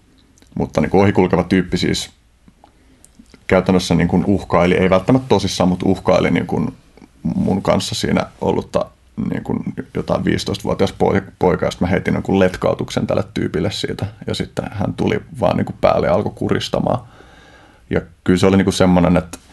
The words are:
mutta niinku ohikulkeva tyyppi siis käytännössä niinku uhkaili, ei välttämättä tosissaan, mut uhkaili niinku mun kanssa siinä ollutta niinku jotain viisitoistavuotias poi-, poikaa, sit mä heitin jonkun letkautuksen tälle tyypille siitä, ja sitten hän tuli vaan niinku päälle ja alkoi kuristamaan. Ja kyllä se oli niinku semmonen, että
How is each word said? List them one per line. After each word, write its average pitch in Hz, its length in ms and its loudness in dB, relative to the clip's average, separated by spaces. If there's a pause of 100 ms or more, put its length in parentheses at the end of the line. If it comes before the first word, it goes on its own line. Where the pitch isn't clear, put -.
(560)
mutta - 260 -2
niinku 85 180 2
ohikulkeva 95 440 4
tyyppi 90 340 0
siis 87 320 -4 (1400)
käytännössä 92 480 2
niinku 85 320 2
uhkaili, 90 480 2
ei 90 140 2
välttämättä 123 380 2
tosissaan, 95 420 2
mut 92 140 -2
uhkaili 87 480 2
niinku 80 420 -2 (500)
mun 92 380 -2
kanssa 92 340 0
siinä - 300 0 (160)
ollutta - 440 -2 (460)
niinku - 320 -6 (300)
jotain 85 320 -2
viisitoistavuotias 87 680 -2
poi-, 95 300 2 (160)
poikaa, 85 320 2
sit - 100 -12
mä 90 60 0
heitin 85 260 0
jonkun 85 260 0
letkautuksen - 680 -2
tälle - 160 -2 (100)
tyypille 85 380 -4
siitä, - 340 -6 (220)
ja - 80 -6
sitten - 360 -6
hän 101 220 -4
tuli 92 260 -2 (200)
vaan - 180 0
niinku - 240 -4
päälle 85 260 2
ja 85 60 2
alkoi 101 220 0
kuristamaan. - 640 -2 (880)
Ja 90 120 -2 (220)
kyllä 92 160 2
se 95 80 4
oli 95 100 6
niinku 95 140 4
semmonen, 90 460 4
että - 200 -4 (160)